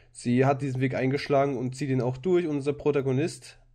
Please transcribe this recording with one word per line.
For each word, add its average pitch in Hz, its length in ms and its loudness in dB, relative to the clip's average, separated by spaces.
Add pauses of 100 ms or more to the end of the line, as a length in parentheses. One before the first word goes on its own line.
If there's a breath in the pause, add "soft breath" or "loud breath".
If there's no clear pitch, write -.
(120)
Sie 123 320 2
hat 135 180 2
diesen 131 180 -4
Weg 131 140 0
eingeschlagen 135 640 0
und 127 200 -6
zieht 143 140 -4
ihn 131 100 2
auch 127 160 -2
durch. 175 300 2
Unser 147 260 -2
Protagonist, 139 840 -2 (160)